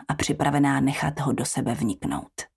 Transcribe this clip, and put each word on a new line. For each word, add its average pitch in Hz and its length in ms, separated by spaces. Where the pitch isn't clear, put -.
a 147 60
připravená 143 640
nechat 143 400
ho 139 120
do 127 120
sebe 123 300
vniknout. - 580